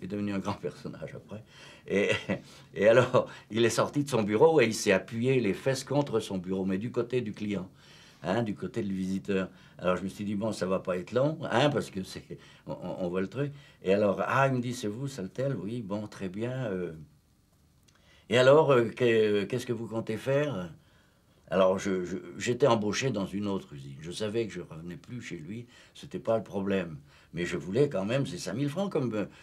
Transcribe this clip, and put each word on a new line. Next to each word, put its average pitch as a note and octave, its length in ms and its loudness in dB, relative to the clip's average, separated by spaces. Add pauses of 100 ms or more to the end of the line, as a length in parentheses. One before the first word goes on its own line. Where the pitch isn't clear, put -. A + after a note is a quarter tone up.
il F#2 40 -10
est F#2 40 -10
devenu G#2 240 -4
un G2 60 -2
grand G2+ 160 -4
personnage - 600 -10
après. - 300 -14 (420)
Et, F#2+ 220 2 (340)
<laughs> - 320 -20
et G2+ 140 4
alors, A#2+ 400 6 (220)
il A2+ 160 4
est A2 40 4
sorti A#2 340 0
de - 40 -6
son A2 140 2
bureau B2+ 400 6
et - 20 8
il A2 100 2
s'est G2+ 180 2
appuyé A#2 480 2
les G2+ 120 2
fesses C3 320 -2
contre C3 360 0
son G2 180 -4
bureau, F#2 260 -2
mais F#2+ 140 0
du A#2 120 -6
côté B2 300 -2
du G#2 140 -6
client, G2+ 340 -4 (540)
hein, G2 200 0
du G#2 120 -2
côté F#2+ 280 -6
du G2 120 -2
visiteur. F#2+ 560 -2 (260)
Alors F2+ 200 2
je F2+ 80 -6
me F#2+ 40 -4
suis G2+ 160 -8
dit, « G#2 120 -2
Bon, G#2+ 160 -2
ça F#2+ 140 -2
va F#2 120 2
pas F2+ 180 -2
être F2+ 140 -6
long, C#3 260 2 (140)
hein, C3 180 4
parce A#2 220 -2
que F#2 140 -8
c'est, - 340 -14 (300)
on, D2+ 40 -8
on, F2 280 -8
on F2+ 80 -2
voit F2+ 120 0
le F#2+ 60 0
truc. » C#3+ 260 -4 (300)
Et F#2 100 2
alors, « G2 340 4
Ah », C3+ 220 4
il C3 60 2
me B2 60 2
dit, « A#2+ 140 -4
C'est G#2+ 120 -6
vous, B2 220 -6
Saltel ? B2+ 480 -4
Oui, A2 260 -6
bon, G#2 240 -6
très G2 220 -10
bien. A2 240 -6 (140)
Euh, F#2 260 -4 (1400)
et A#2 80 4
alors, C#3+ 320 8
euh, A#2+ 140 8
que, G#2+ 600 4
qu'est-ce A#2 220 -4
que B2 60 -4
vous A2 160 -6
comptez A2 280 -4
faire ? » C#3 540 -2 (800)
Alors, F#2+ 280 4
je, F#2 260 -2
je, F2+ 120 -6 (220)
j'étais A#2+ 300 2
embauché A2 420 2
dans G2 160 -2
une G2+ 220 -4
autre F#2+ 260 -6
usine. C2+ 260 -14
Je E2 120 -10
savais G#2+ 340 -2
que F2+ 60 -12
je F2 100 -10
revenais E2 340 -12
plus A#2 240 -12
chez - 160 -10
lui, G#2 300 -12 (260)
c'était - 280 -12
pas A2+ 180 0
le F#2+ 60 -6
problème. F#2+ 520 -2 (380)
Mais F2 100 -2
je F2 140 -2
voulais G2+ 320 2
quand F#2+ 160 -2
même C3+ 200 0
ces F3 120 -8
cinq F2 160 -6
mille C#3+ 160 -2
francs, F#3+ 200 -4
comme, B2+ 220 -2
euh, G#2 140 -2 (160)